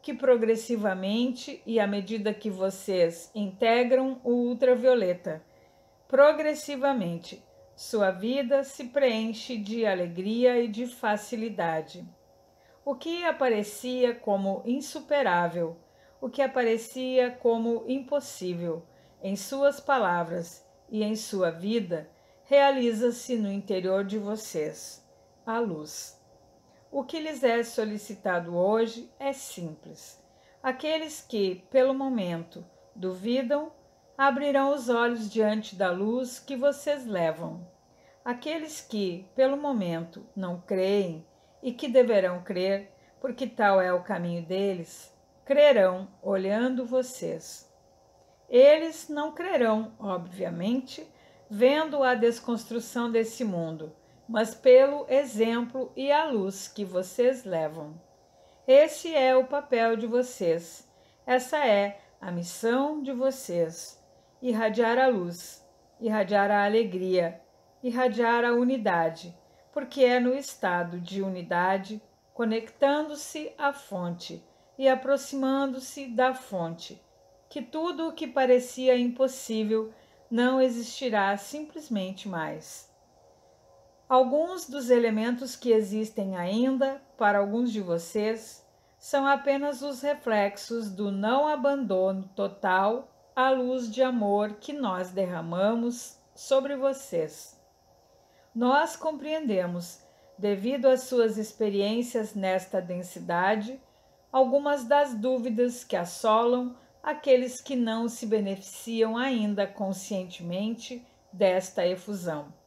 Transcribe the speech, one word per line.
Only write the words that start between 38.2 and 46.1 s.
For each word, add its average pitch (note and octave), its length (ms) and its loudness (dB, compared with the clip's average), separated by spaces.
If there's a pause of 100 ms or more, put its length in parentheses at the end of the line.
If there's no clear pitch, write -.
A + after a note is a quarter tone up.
Aqueles D4+ 600 -6
que, F#3 520 -6
pelo C4+ 220 2
momento, F#3 680 -4 (100)
não F3+ 240 -6
creem F#3 640 -2 (360)
e B3 100 -4
que C4 160 -8
deverão G3+ 540 4
crer, G3 500 -4 (300)
porque B3 240 -6
tal G3 340 4
é F3+ 100 2
o F3+ 120 2
caminho F3 420 -6
deles, F#3 680 -4 (360)
crerão G#3+ 600 6 (140)